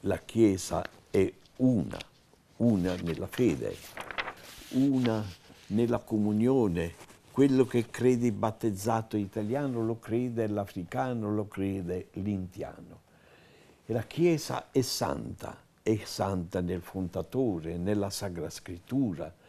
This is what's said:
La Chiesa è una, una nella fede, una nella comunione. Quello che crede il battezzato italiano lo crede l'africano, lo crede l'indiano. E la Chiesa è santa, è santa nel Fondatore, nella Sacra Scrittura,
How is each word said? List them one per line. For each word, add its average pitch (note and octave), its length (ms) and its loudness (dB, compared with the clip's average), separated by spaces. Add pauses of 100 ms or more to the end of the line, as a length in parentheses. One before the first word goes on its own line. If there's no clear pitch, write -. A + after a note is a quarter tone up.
La F#2+ 160 0
Chiesa F#2+ 600 2 (280)
è F#2+ 200 4 (260)
una, A2 420 2 (580)
una F#2+ 380 2
nella F2 320 -4
fede, C2 500 0 (920)
una C3 520 2 (440)
nella A2+ 320 2
comunione. G#2+ 960 2 (360)
Quello C3 360 6
che A2+ 240 0
crede A#2+ 380 6
il A2+ 40 2
battezzato A2 840 0
italiano A2+ 680 -2
lo A2+ 140 -2
crede A#2 480 -2
l'africano, G#2 840 -4
lo G#2 160 0
crede F#2+ 680 -4
l'indiano. F#2+ 880 -6 (840)
E - 80 -4
la A2+ 120 0
Chiesa D3 680 0
è C#3 100 4
santa, - 880 -4 (140)
è G#2+ 220 2
santa F#2+ 560 -2
nel F2+ 220 -2
Fondatore, F#2 960 -4
nella G2+ 320 0
Sacra F2 400 -6
Scrittura, F2+ 840 -4 (160)